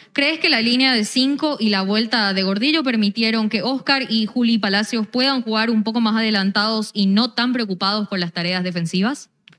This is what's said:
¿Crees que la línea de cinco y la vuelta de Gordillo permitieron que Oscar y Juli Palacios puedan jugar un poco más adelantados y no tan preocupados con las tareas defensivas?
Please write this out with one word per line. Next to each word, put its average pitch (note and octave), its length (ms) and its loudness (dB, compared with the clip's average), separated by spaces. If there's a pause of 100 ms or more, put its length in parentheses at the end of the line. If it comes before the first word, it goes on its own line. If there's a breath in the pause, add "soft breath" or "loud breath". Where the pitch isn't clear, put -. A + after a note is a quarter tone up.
(120)
¿Crees D4+ 260 0
que F4 100 2
la C4+ 120 2
línea B3+ 320 2
de A3 120 2
cinco C#4 540 0
y A3 120 2
la G3 120 2
vuelta G#3+ 500 0
de F#3+ 120 0
Gordillo B3+ 400 0
permitieron A3 640 0
que G#3 140 -2
Oscar C4 460 -2
y A3 180 0
Juli A#3 320 2
Palacios G#3+ 500 -2
puedan C4 340 0
jugar A3 280 0
un A3 120 2
poco A3 180 -2
más A3 160 2
adelantados G#3+ 800 0
y G3 120 2
no A3 260 2
tan B3 200 0
preocupados G#3 560 -2
con G3 120 -4
las E3+ 120 -4
tareas F3+ 300 -2
defensivas? F3+ 680 -2 (280)